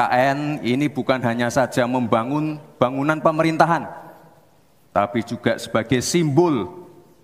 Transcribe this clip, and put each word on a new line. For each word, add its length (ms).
N 480
ini 240
bukan 400
hanya 240
saja 360
membangun 720
bangunan 400
pemerintahan, 640
tapi 260
juga 400
sebagai 400
simbol, 840